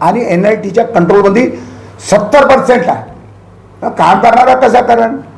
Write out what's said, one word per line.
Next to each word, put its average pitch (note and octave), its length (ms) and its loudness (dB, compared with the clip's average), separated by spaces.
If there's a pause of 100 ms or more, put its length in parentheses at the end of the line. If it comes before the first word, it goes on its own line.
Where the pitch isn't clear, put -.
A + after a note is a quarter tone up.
आणि G3+ 280 -2
एनआयटीच्या G3+ 560 -2
कंट्रोलमध्ये G3 680 0 (600)
सत्तर C4 360 2
पर्सेंट B3 400 2
आहे. B2+ 160 -4 (800)
मग A#3+ 80 -6
काम F#3 300 0
करणारा - 340 4
कसा A#3 260 2
करण? A#3 360 0 (220)